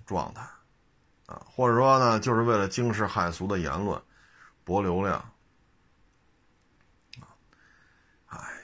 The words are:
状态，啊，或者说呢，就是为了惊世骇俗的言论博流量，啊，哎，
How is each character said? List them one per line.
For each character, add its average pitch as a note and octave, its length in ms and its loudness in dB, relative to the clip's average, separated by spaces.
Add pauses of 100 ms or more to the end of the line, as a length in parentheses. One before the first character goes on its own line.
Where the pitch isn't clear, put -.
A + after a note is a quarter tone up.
状 F2+ 260 -4
态， - 80 -16 (880)
啊， - 180 -16
或 B2+ 240 0
者 A#2 80 4
说 C3+ 220 6
呢， A#2+ 200 4
就 A#2 160 0
是 A2+ 60 2
为 A#2 160 2
了 G2 100 2
惊 A#2 280 -2
世 G#2+ 100 -2
骇 F#2 260 -2
俗 F2+ 160 -6
的 G2 120 -2
言 E2 260 -2
论 F#2+ 160 -4 (640)
博 F#2 160 0
流 F#2 220 0
量， F#2 160 -2 (2000)
啊， - 80 -20 (1000)
哎， - 100 -14 (260)